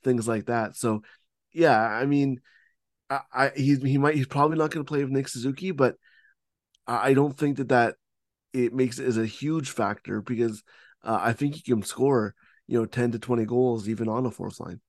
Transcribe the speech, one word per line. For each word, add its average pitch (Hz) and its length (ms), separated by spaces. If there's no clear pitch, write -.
things 120 240
like 110 180
that. 117 300
So, 107 260
yeah, 160 240
I 113 300
mean, 139 340
I, 139 100
I, 135 220
he's, 139 260
he 139 160
might, 143 160
he's 135 140
probably 156 300
not 151 120
gonna 151 140
play 143 180
with 135 100
Nick 135 140
Suzuki, 135 460
but 135 240
I, 120 240
I 139 40
don't 139 220
think 143 200
that, 135 140
that 120 260
it 123 200
makes 127 280
it 127 80
as 113 100
a 113 80
huge 147 440
factor 104 520
because, 113 400
uh, 110 180
I 113 120
think 143 240
he 170 60
can 117 200
score, 120 540
you 120 100
know, 110 80
ten 120 240
to 113 80
twenty 117 260
goals 117 440
even 113 200
on 117 160
a 120 60
fourth 98 300
line. 87 280